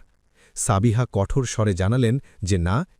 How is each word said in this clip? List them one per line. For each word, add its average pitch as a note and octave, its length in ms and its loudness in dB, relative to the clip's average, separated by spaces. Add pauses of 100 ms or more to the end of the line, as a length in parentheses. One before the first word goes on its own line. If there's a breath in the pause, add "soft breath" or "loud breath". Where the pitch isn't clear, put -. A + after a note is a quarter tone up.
(540 soft breath)
সাবিহা A2+ 580 0
কঠোর A2+ 340 0
স্বরে G#2+ 280 0
জানালেন A2+ 440 0 (240 soft breath)
যে F#2+ 160 0
না, F#2+ 280 0 (120)